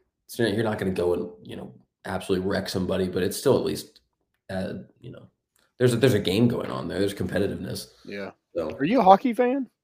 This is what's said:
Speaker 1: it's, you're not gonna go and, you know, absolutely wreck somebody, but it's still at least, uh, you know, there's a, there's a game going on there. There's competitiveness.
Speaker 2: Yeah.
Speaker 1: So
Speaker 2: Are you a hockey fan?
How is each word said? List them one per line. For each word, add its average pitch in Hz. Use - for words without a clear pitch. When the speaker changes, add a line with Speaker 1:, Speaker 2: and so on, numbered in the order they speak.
Speaker 1:
it's, -
you're 110
not 107
gonna 95
go 87
and, -
you -
know, 95
absolutely 95
wreck 95
somebody, 92
but 92
it's -
still 120
at -
least, -
uh, 95
you 87
know, -
there's 123
a, -
there's 110
a 104
game 104
going -
on 65
there. 85
There's 98
competitiveness. 92
Speaker 2:
Yeah. 101
Speaker 1:
So 80
Speaker 2:
Are 135
you 233
a 190
hockey 196
fan? 247